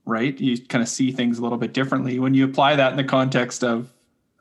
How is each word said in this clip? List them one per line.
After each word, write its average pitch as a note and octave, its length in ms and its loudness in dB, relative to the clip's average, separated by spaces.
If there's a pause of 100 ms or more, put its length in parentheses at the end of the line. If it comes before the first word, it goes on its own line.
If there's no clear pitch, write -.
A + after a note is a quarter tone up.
right? A#2 340 -2
You B2+ 180 0
kinda A#2+ 280 -2
see C3 260 0
things A#2+ 260 -2
a A#2 40 -6
little A#2+ 160 -2
bit A2+ 160 -4
differently. C3 460 -2
When C3 140 2
you C3+ 120 6
apply C#3 300 2
that C3 160 4
in C3+ 60 -4
the C#3+ 60 0
context C3 600 0
of, A#2 300 -2 (480)